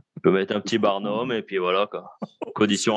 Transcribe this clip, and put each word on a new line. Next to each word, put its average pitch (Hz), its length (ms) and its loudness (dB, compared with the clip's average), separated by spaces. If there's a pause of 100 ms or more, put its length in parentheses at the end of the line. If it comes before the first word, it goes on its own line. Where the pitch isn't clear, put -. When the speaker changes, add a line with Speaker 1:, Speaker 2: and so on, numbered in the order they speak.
(140)
Speaker 1:
Tu - 80 -14
peux 87 100 4
mettre 95 220 0
un 104 60 0
petit 113 180 -2
barnum 104 540 0
et 110 100 -2
puis 95 160 -6
voilà, 92 320 2
quoi. - 300 -10
Speaker 2:
<laughs> - 340 -12
Speaker 1:
Condition 107 420 2